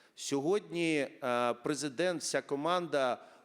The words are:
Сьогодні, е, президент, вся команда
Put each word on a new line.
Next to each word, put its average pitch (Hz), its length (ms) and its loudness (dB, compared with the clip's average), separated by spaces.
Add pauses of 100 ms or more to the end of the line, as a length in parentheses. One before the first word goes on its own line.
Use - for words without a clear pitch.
(140)
Сьогодні, 165 920 0 (140)
е, 120 320 2
президент, 147 680 -2
вся 139 200 0
команда 147 840 0 (200)